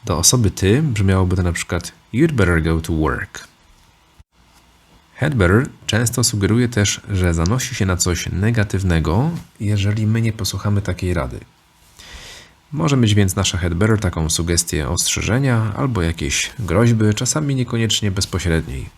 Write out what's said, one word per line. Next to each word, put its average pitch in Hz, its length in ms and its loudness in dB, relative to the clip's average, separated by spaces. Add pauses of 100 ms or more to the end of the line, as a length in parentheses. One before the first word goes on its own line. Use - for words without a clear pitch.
Do 85 140 -2
osoby 110 320 4
ty 107 320 2
brzmiałoby 95 540 2
to 92 60 0
na 87 100 0
przykład - 400 -6 (220)
You'd 151 180 2
better 87 300 2
go 80 180 0
to 85 120 -4
work. - 560 -4 (1700)
Had 147 180 -2
better 104 340 4 (180)
często 117 380 0
sugeruje 107 440 2
też, 104 320 -2 (100)
że 90 240 2
zanosi 92 400 0
się 101 120 0
na 92 100 0
coś - 320 -2
negatywnego, 95 1000 0 (300)
jeżeli 104 460 0
my 113 160 2
nie 110 100 0
posłuchamy 101 500 -2
takiej 90 320 -2
rady. 65 260 -4 (1300)
Może 147 240 0
mieć 110 180 4
więc 98 220 2
nasze 95 220 -2
had 85 160 -2
better 107 260 2
taką 82 300 -2
sugestię 85 580 -2
ostrzeżenia 110 880 0
albo 120 260 -2
jakieś 80 560 -2
groźby, 107 560 2
czasami 139 400 -2
niekoniecznie 113 560 -2
bezpośredniej. 82 880 -2